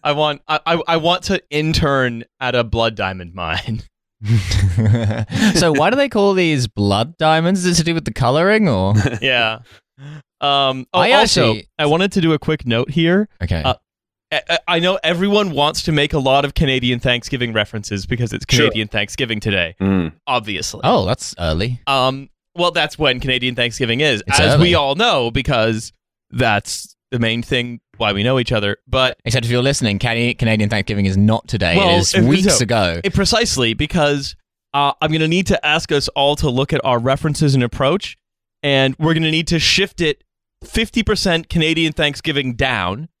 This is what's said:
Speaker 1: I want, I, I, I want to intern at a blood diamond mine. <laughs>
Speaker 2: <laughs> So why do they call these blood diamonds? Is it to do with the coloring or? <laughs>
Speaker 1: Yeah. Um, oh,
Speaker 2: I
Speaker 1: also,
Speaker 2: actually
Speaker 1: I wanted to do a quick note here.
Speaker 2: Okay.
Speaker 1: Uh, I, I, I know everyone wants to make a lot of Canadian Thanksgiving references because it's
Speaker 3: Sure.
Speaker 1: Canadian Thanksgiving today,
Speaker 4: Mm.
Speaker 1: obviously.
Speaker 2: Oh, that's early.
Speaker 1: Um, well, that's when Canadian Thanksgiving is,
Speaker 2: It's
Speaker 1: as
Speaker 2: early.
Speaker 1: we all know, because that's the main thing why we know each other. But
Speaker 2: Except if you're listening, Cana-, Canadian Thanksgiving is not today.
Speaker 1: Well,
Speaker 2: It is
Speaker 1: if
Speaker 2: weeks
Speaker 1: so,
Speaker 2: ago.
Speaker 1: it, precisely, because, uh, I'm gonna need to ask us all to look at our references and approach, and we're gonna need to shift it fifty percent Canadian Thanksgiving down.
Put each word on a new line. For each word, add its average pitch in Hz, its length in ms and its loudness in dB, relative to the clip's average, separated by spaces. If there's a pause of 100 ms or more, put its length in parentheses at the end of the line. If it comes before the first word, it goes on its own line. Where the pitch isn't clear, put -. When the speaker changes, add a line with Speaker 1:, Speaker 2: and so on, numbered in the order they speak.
Speaker 1:
I 151 100 -2
want, 147 340 -2
I, 156 180 -2
I, 170 220 0
I 165 100 0
want 170 280 0
to 190 240 -2
intern 139 760 0 (140)
at 127 160 -4
a 120 80 2
blood 113 320 -2
diamond 92 380 -8
mine. 90 480 -6 (400)
<laughs> - 0 -
Speaker 2:
<laughs> 107 1300 2
So 165 180 2
why 151 160 4
do 240 80 0
they 277 120 0
call 202 240 2
these 156 340 0
blood 104 500 0
diamonds? 165 480 2
Is 175 120 2
it 165 40 2
to 156 40 0
do 170 80 -2
with 160 120 -4
the - 80 -6
coloring 175 560 2
or? 98 240 2 (140)
<laughs> 113 140 -4
Speaker 1:
Yeah. 117 380 0 (800)
Um, 139 520 0
oh, 185 60 2
Speaker 2:
I 214 140 2
Speaker 1:
also, 185 380 4
Speaker 2:
actually 110 180 -6 (100)
Speaker 1:
I 151 60 0
wanted 170 280 2
to 196 80 2
do 165 120 2
a 147 60 0
quick - 260 -4
note 117 240 0
here. 170 400 2 (120)
Speaker 2:
Okay. 87 220 -2
Speaker 1:
Uh, 131 120 0 (560)
I, 151 180 -2
I, 170 180 0
I 170 120 0
know 180 240 0
everyone 190 480 0
wants 147 320 -2
to 165 100 -2
make 147 200 0
a 156 60 0
lot 135 240 2
of 139 100 -4
Canadian 127 460 0
Thanksgiving 120 540 -2
references 104 520 -4
because 117 280 -4
it's - 160 -8
Speaker 3:
Sure. 120 160 4
Speaker 1:
Canadian 110 240 -2
Thanksgiving 110 500 -4
today, 90 400 -2
Speaker 4:
Mm. 92 340 0 (140)
Speaker 1:
obviously. 107 560 -4
Speaker 2:
Oh, 143 220 2
that's - 340 -6
early. 85 480 -2
Speaker 1:
Um, 135 420 -2 (260)
well, 175 160 0
that's 156 280 -2
when 127 200 0
Canadian 127 360 -2
Thanksgiving 120 460 -2
is, 135 260 0
Speaker 2:
It's 143 120 2
Speaker 1:
as 156 160 4
Speaker 2:
early. 170 140 6
Speaker 1:
we 170 60 2
all 143 200 0
know, 165 360 0
because 113 600 -2 (380)
that's 113 640 -2 (160)
the 123 80 -4
main 117 240 0
thing 120 360 -4 (180)
why 110 140 0
we 101 120 -2
know 131 160 2
each 123 120 -2
other. 101 260 0 (100)
But 127 360 0
Speaker 2:
Except 117 220 -2
if 120 60 -2
you're 123 120 0
listening, 123 360 0
Cana-, 117 340 0
Canadian 110 360 0
Thanksgiving 101 360 -2
is 95 100 0
not 107 320 2
today. 90 300 0
Speaker 1:
Well, - 180 4
Speaker 2:
It 95 40 4
is 95 160 0
Speaker 1:
if 95 100 4
Speaker 2:
weeks 170 320 4
Speaker 1:
so, 131 60 0
Speaker 2:
ago. 95 400 0
Speaker 1:
it, 190 100 -2
precisely, 190 640 0
because, 147 600 -2 (380)
uh, 143 260 0
I'm 156 120 0
gonna 156 160 0
need 175 200 2
to - 180 0
ask 151 260 0
us 143 180 0
all 143 280 2
to 151 120 0
look 131 240 0
at 143 100 0
our 127 160 2
references 139 560 0
and 127 80 2
approach, 139 540 -2 (460)
and 135 360 2
we're 160 140 2
gonna 160 180 2
need 160 180 0
to 165 100 2
shift - 420 0
it 151 220 -2 (400)
fifty 226 400 -2
percent 175 460 -2
Canadian 160 440 0
Thanksgiving 143 600 -2
down. 117 540 -2 (100)